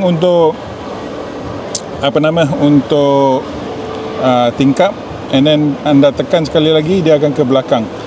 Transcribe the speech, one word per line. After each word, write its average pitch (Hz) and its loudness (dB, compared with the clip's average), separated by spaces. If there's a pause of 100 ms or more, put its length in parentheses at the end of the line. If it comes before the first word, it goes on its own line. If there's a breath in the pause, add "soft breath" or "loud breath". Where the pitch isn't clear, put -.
untuk, 170 2 (1400)
apa 139 -2
nama, 160 2 (160)
untuk, 143 2 (800)
ah, 123 2
tingkap. 143 2 (400)
And 135 4
then 151 2
anda 143 4
tekan 156 0
sekali 160 2
lagi, 160 2
dia 151 4
akan 147 0
ke 147 2
belakang. 127 0 (240 loud breath)